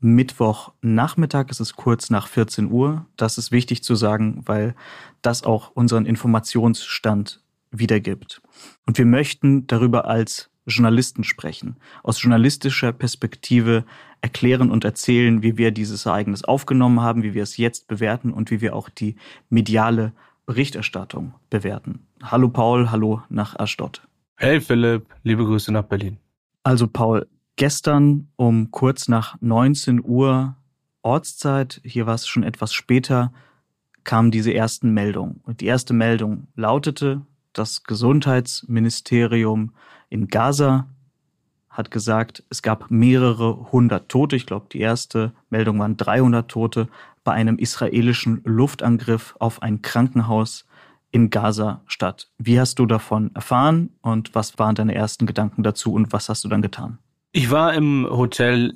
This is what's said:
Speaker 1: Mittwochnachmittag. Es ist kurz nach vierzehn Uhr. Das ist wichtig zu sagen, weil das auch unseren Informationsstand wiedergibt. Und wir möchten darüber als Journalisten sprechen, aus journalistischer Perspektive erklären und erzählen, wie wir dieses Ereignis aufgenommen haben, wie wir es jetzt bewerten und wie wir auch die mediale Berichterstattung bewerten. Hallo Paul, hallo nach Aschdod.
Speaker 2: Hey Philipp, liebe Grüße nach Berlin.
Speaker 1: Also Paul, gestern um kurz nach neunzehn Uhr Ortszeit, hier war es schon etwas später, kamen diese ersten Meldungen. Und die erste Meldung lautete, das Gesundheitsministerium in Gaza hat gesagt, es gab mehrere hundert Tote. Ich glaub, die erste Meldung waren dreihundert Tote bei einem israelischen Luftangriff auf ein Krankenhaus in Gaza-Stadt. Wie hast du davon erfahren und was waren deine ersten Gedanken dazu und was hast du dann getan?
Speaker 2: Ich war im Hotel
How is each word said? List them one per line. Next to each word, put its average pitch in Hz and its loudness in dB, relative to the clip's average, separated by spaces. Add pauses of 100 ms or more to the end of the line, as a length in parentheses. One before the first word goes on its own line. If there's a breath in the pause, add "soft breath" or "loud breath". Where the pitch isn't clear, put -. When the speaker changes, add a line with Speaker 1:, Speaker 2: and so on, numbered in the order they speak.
Speaker 1:
Mittwochnachmittag. 123 0
Es 131 -8
ist - -10
kurz - -2
nach 104 0
vierzehn 110 -2
Uhr. 143 0 (140)
Das 113 -2
ist - -8
wichtig 123 0
zu 120 0
sagen, 107 0
weil 107 -2 (460 loud breath)
das 117 -2
auch 110 -2
unseren 120 2
Informationsstand 113 -2 (340)
wiedergibt. 104 -4 (420 loud breath)
Und 120 -2
wir 127 6
möchten 139 2
darüber 120 2
als - -4 (160)
Journalisten 117 2
sprechen, - -10 (260 loud breath)
aus - -4
journalistischer 123 2
Perspektive 117 0 (340 loud breath)
erklären 123 0
und 117 0
erzählen, 117 2
wie 113 0
wir 113 2
dieses 107 -6
Ereignis 101 -2
aufgenommen 127 2
haben, 117 0
wie 107 -4
wir 107 -4
es - -10
jetzt 117 -4
bewerten 110 -4
und 107 -6
wie 110 -2
wir 110 -4
auch - -12
die 107 -8 (320 loud breath)
mediale 110 2 (320 soft breath)
Berichterstattung 127 -8 (160)
bewerten. - -8 (160)
Hallo 123 2
Paul, 120 2
hallo 110 -2
nach - -6
Aschdod. - -8 (340)
Speaker 2:
Hey 143 2
Philipp, 117 0 (160)
liebe 113 0
Grüße 107 0
nach 107 0
Berlin. 101 -6 (460)
Speaker 1:
Also 123 4
Paul, 110 0 (300)
gestern 143 2
um 113 2
kurz - -2
nach 113 -2
neunzehn 123 2
Uhr 131 0 (440)
Ortszeit, 135 -4
hier 120 -4
war 113 -2
es - -8
schon - -2
etwas - -6
später, 123 0 (720 soft breath)
kamen 117 4
diese 110 0
ersten 113 0
Meldungen. 101 -2
Und - -12
die - -4
erste 123 0
Meldung 113 0
lautete, 139 -2 (320)
das - -8
Gesundheitsministerium 117 0 (340 soft breath)
in 107 -4
Gaza 135 2 (840)
hat - -10
gesagt, 113 -2
es - -12
gab - -2
mehrere 117 2
hundert 117 2
Tote. 143 0
Ich 127 -4
glaub, - -8
die - -6
erste 113 -2 (180 soft breath)
Meldung 110 0
waren 104 -2
dreihundert 120 2
Tote 113 -4 (360 loud breath)
bei 110 0
einem 110 0
israelischen 120 0
Luftangriff 117 0
auf 113 -4
ein 107 -4
Krankenhaus 117 -2 (460 soft breath)
in 117 4
Gaza-Stadt. 104 -4
Wie 117 4
hast 127 0
du 127 4
davon 110 0
erfahren 156 0 (100)
und 110 -4
was - -4
waren 110 2
deine 107 0
ersten 107 -2
Gedanken 107 -2
dazu 107 -2
und 107 0
was 107 -4
hast - -8
du 104 -8
dann 107 0
getan? 117 -8 (360)
Speaker 2:
Ich 123 0
war 160 2
im 143 0
Hotel 123 0